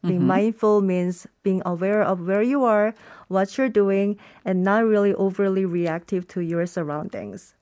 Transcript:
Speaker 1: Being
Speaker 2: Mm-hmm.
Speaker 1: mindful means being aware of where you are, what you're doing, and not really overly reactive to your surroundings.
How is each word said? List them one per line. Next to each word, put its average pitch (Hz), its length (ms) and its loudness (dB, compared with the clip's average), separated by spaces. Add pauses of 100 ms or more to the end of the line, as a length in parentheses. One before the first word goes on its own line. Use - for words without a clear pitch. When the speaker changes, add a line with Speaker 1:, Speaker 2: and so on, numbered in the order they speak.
Speaker 1:
Being 180 160 0
Speaker 2:
Mm-hmm. 180 160 4
Speaker 1:
mindful 214 480 2
means 180 400 -2 (240)
being 190 160 0
aware 190 400 0
of 180 240 -2
where 202 160 2
you 262 240 0
are, 214 240 2 (400)
what 190 240 -2
you're 262 160 0
doing, 202 480 0 (240)
and 185 160 0
not 202 240 2
really 202 320 2
overly 190 480 0
reactive 175 720 -4
to 180 80 -4
your 170 240 -2
surroundings. 160 960 -8